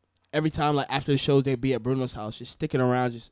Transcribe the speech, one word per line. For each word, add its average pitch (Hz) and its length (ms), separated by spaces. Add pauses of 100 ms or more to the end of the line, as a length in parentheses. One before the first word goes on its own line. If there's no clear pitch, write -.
(320)
every 156 180
time, 151 240
like, 139 160
after 139 220
the 139 60
shows, 139 260
they'd 135 160
be 131 140
at 113 100
Bruno's 127 280
house, 107 260
just 120 120
sticking 151 300
around, 123 320
just 117 200